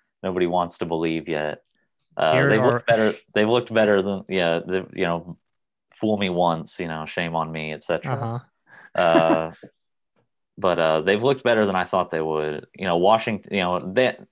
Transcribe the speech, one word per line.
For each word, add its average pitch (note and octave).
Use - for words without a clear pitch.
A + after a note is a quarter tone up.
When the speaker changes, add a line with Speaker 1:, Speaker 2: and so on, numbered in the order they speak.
Speaker 1:
nobody F2+
wants F2
to F2+
believe E2
yet. D2+
Uh, D#2+
Speaker 2:
Here G#2+
Speaker 1:
they've A2
Speaker 2:
are -
Speaker 1:
looked A#2+
better. A2
They've G#2+
looked A#2+
better G#2
than, G2
yeah, F2
the, F#2
you F#2
know, E2+
"Fool G#2+
me G2
once, E2+
you F2
know, D#2
shame E2+
on D#2+
me," D#2
et D2+
cetera. F2
Speaker 2:
Uh-huh. -
Speaker 1:
Uh, E2
Speaker 2:
<laughs> -
Speaker 1:
but, F2+
uh, D#2+
they've G2
looked C3
better A2
than G2
I F2+
thought F2+
they D#2+
would. D#2
You F#2+
know, F2
Washington, G#2+
you G2
know, F2+
that, B2